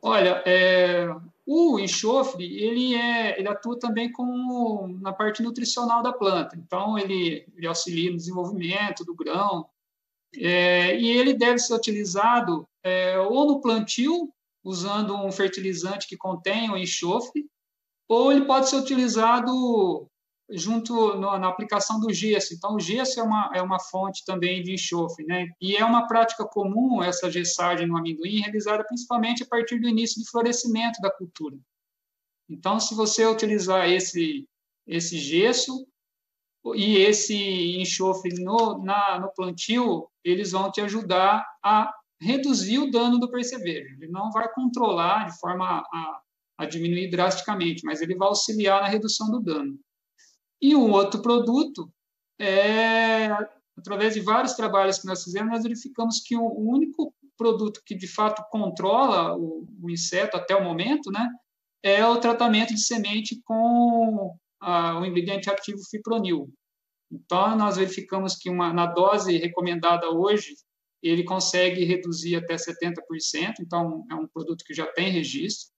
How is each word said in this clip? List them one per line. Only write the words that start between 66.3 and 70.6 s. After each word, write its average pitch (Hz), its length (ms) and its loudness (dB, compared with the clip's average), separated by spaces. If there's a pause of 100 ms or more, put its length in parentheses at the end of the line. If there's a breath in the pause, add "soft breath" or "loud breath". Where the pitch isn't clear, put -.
Então, 196 460 0
nós 208 180 2
verificamos 190 600 -2
que - 120 -8
uma, 175 220 0
na 170 140 2
dose 185 520 2
recomendada 170 760 0
hoje, 208 440 0 (460)